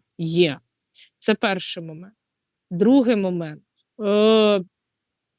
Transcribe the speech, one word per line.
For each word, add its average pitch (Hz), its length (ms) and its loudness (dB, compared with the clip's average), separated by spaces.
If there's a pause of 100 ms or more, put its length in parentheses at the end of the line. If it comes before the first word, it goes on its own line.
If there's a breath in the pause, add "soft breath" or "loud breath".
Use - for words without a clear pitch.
(180)
є. 165 420 -2 (600 loud breath)
Це 214 160 0
перший 190 480 -4
момент. 165 300 -18 (580)
Другий 233 440 2
момент. 175 460 -6 (420)
Е, 208 580 2 (760)